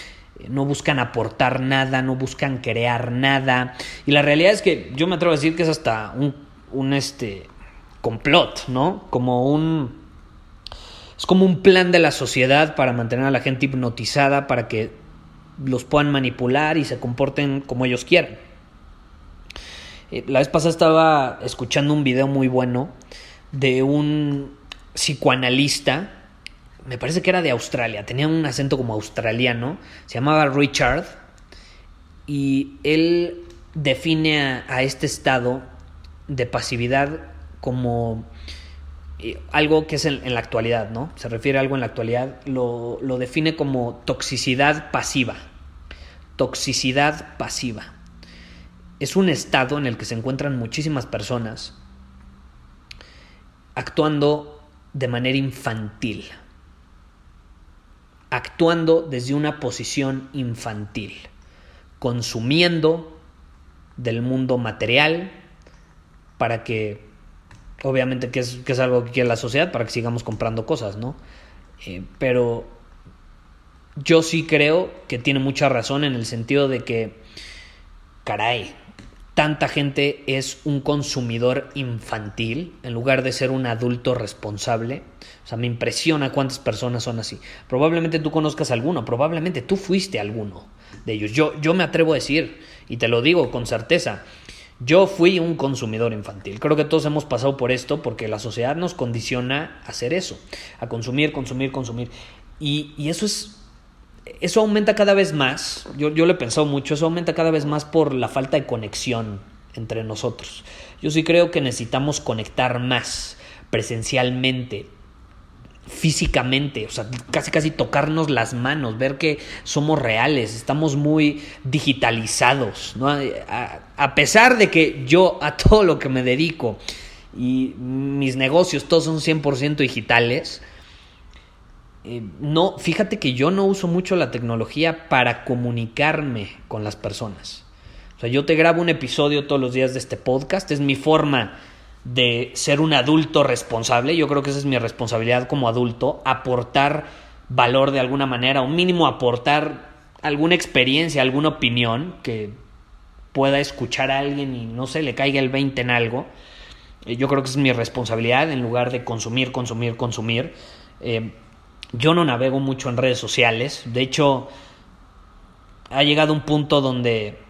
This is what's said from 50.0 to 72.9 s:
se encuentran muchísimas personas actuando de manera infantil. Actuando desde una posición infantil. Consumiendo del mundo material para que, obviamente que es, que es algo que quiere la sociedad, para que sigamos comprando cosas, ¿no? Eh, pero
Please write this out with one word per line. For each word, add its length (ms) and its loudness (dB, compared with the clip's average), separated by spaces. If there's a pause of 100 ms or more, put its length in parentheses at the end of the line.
se 120 -6
encuentran 420 -4
muchísimas 480 -4
personas 720 -6 (2000)
actuando 840 0 (320)
de 140 -4
manera 320 0
infantil. 840 -6 (2000)
Actuando 720 2
desde 320 -4
una 260 -2
posición 720 -4
infantil. 800 -8 (840)
Consumiendo 1160 0 (800)
del 240 -4
mundo 380 0
material 720 0 (1040)
para 280 -2
que, 420 -6 (800)
obviamente 460 0
que 100 -2
es, 160 -6 (100)
que 60 0
es 80 2
algo 240 4
que 80 -10
quiere 160 2
la 80 2
sociedad, 340 0
para 140 -2
que 80 -8
sigamos 320 -4
comprando 420 -4
cosas, 300 -4
¿no? 180 -8 (720)
Eh, 160 -12 (160)
pero 480 0 (1300)